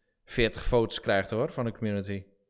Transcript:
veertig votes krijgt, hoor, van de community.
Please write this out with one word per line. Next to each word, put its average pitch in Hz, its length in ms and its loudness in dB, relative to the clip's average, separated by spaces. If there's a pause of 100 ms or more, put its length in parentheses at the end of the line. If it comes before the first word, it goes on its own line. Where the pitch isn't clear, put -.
(240)
veertig - 420 0
votes 117 340 2
krijgt, 98 300 2
hoor, 127 220 -2
van 127 120 -4
de 113 80 -2
community. 101 520 -4 (260)